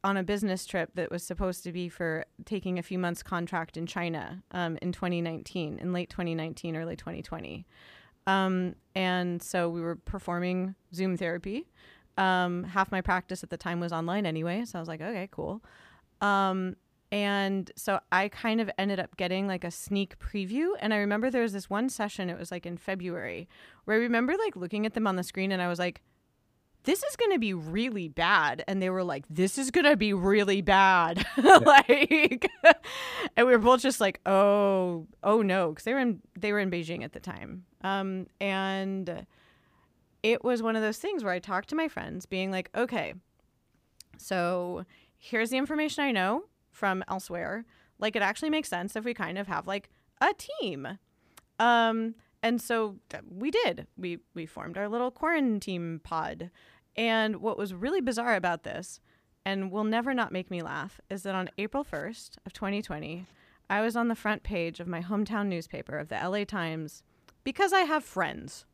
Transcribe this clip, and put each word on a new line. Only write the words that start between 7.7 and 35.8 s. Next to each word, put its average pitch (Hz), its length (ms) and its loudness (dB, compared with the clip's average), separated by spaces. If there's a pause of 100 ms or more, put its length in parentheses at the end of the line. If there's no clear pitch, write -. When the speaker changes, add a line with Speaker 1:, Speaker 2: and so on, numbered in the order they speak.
Speaker 1:
Um, 190 500 2 (200)
and 180 480 0
so 175 260 0
we 170 120 -4
were 165 140 -4
performing 185 800 -4 (180)
Zoom 185 240 0
therapy. 190 500 -6 (500)
Um, 180 460 2
half 185 280 -2
my 190 100 -2
practice 185 420 -2
at - 80 -18
the 170 60 -8
time 175 220 -4
was 170 140 -4
online 175 320 -2
anyway, 170 400 -4
so 185 140 -10
I - 20 -8
was 165 60 -10
like, 160 140 -10
"Okay, 196 300 -8
cool." 202 320 -8 (560)
Um, 190 560 2 (360)
and 196 640 0
so 196 240 -2 (120)
I 196 180 2
kind 226 320 -2
of 202 160 -2
ended 196 220 0
up - 180 -8
getting, 185 280 0
like, 185 200 -4
a 170 60 -6
sneak - 460 -4
preview. 214 520 -2 (100)
And 214 140 0
I 208 40 2
remember 208 320 2
there 247 120 2
was 226 100 0
this 196 180 -8
one 226 200 0
session, 202 400 -4
it 175 100 -8
was, 170 120 -10
like, 175 140 -10
in 175 120 -8
February, 175 720 -6 (340)
where 214 140 2
I - 20 6
remember, 240 380 2
like, 427 180 -2
looking 202 300 -4
at 214 80 -4
them 220 140 0
on 185 100 0
the 180 60 -2
screen 190 280 -2
and 185 100 0
I 175 60 0
was 175 100 -2
like, 180 240 -4 (800)
"This 381 200 2
is 571 120 -6
gonna 403 240 2
be 214 140 0
really 180 540 -4
bad." 165 600 2
And 190 140 0
they 185 80 2
were 185 140 0
like, 143 260 -4
"This 180 280 0
is 262 140 -2
gonna 294 260 8
be 208 160 2
really 196 480 4
bad." 185 680 6
<laughs> - 60 -2
Speaker 2:
Yeah. 330 200 12
Speaker 1:
Like, 277 920 8 (140)
<laughs> - 720 6
and 240 120 6
we 254 60 8
were 233 60 8
both 233 220 8
just 262 200 2
like, 196 240 2
"Oh, 190 840 4 (160)
oh 214 180 6
no," 185 320 2
'cause 151 100 -12